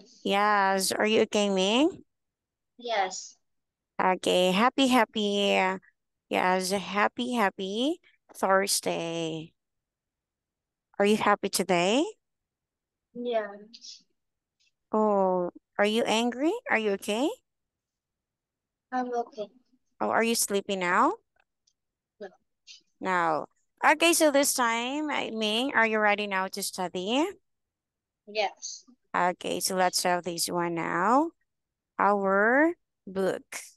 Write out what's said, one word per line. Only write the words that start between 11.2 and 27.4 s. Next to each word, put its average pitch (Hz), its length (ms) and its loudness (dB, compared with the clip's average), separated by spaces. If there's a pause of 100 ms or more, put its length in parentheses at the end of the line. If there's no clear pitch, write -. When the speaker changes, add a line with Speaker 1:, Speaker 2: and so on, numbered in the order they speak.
Speaker 1:
today? 185 560 0 (1080)
Speaker 2:
Yes. 226 880 -8 (880)
Speaker 1:
Oh, 196 600 2 (260)
are 208 80 4
you 214 180 2
angry? 240 500 0 (160)
Are 220 100 2
you 214 120 -2
okay? 220 380 -2 (1600)
Speaker 2:
I'm 254 220 -4
okay. 233 340 -6 (520)
Speaker 1:
Oh, 214 100 -2
are 226 140 2
you 233 120 0
sleepy 202 420 -2
now? 196 360 2 (1040)
Speaker 2:
No. 202 80 -14 (720)
Speaker 1:
No. 170 460 0 (400)
Okay, 320 280 4
so 302 180 4
this 277 220 2
time, 254 560 -2
I, - 220 -4
Ming, 220 420 -2
are 226 140 4
you 220 120 0
ready 208 280 2
now 190 220 -2
to 196 140 -10
study? 190 600 -2 (1040)